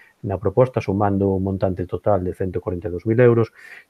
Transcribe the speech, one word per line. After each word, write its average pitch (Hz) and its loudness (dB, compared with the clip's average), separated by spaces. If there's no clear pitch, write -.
na 98 -4
proposta, - 2
sumando 98 0
un 95 -2
montante 95 -2
total 92 -2
de 90 -4
cento 90 -6
corenta 90 -6
e 87 -6
dous 87 -10
mil 113 2
euros. 117 4